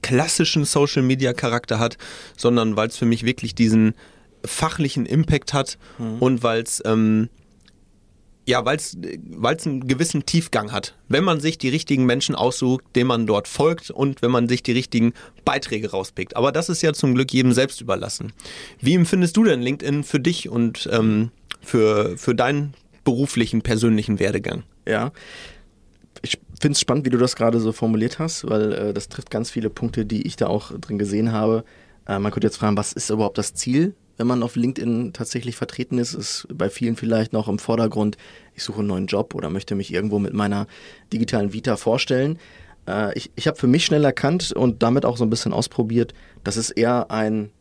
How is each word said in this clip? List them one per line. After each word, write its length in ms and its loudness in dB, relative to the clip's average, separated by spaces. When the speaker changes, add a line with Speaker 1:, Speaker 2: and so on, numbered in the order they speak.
Speaker 1:
klassischen 600 2
Social-Media-Charakter 1120 0
hat, 200 0
sondern 380 2
weil 140 0
es 80 -10
für 80 -2
mich 200 2
wirklich 300 -4
diesen 400 6
fachlichen 600 -2
Impact 480 2
hat 240 0
Speaker 2:
Mhm. 220 -6
Speaker 1:
und 220 4
weil's, 440 0
ähm, 420 4
ja, 180 2
weil's, 320 -2
weil's 380 -2
einen 200 -4
gewissen 380 0
Tiefgang 480 0
hat, 220 -8
wenn 140 2
man 180 2
sich 180 -2
die 100 -2
richtigen 380 2
Menschen 280 0
aussucht, 480 0
denen 120 4
man 180 2
dort 200 2
folgt 440 0
und 320 -2
wenn 80 2
man 180 2
sich 140 0
die 100 -2
richtigen 400 2
Beiträge 460 -2
rauspickt. 440 -6
Aber 160 2
das 200 -2
ist 120 -2
ja 120 2
zum 200 2
Glück 180 0
jedem 200 4
selbst 300 0
überlassen. 500 -6
Wie 140 4
empfindest 420 4
du 80 6
denn 160 4
LinkedIn 440 -2
für 160 -2
dich 280 -2
und, 420 0
ähm, 400 2
für, 560 2
für 180 0
deinen 380 0
beruflichen, 560 2
persönlichen 580 2
Werdegang? 440 -2
Speaker 2:
Ja. 240 0
Ich 160 -6
find's 200 2
spannend, 260 0
wie 40 2
du 80 2
das 180 2
gerade 240 2
so 120 0
formuliert 460 0
hast, 300 -6
weil, 240 2
äh, 200 -2
das 160 -6
trifft 220 -14
ganz 200 -4
viele 200 -2
Punkte, 340 -4
die 220 -2
ich 100 -8
da 120 0
auch 300 -2
drin 200 -6
gesehen 340 0
habe. 320 2
Äh, 120 -2
man 140 -2
könnte 140 0
jetzt 100 0
fragen, 200 2
was 160 -4
ist 180 -8
überhaupt 280 0
das 160 -4
Ziel, 400 0
wenn 80 -2
man 160 0
auf 120 -6
LinkedIn 600 -2
tatsächlich 420 -8
vertreten 400 -6
ist? 160 -2
Ist 400 -8
bei 160 -2
vielen 280 -2
vielleicht 360 0
noch 160 -2
im 100 -2
Vordergrund, 600 0
ich 80 -12
suche 180 -8
einen 80 -2
neuen 180 -2
Job 280 -2
oder 140 -6
möchte 260 -6
mich 200 -6
irgendwo 240 0
mit 160 -2
meiner 320 -2
digitalen 440 -2
Vita 220 -2
vorstellen. 600 0
Äh, 300 -2
ich, 200 -10
ich 120 -2
hab 100 -4
für 100 0
mich 180 4
schnell 180 2
erkannt 480 0
und 300 0
damit 240 2
auch 100 0
so 80 0
ein 60 2
bisschen 240 -2
ausprobiert, 580 0
dass 120 -2
es 140 -4
eher 400 0
ein 380 -2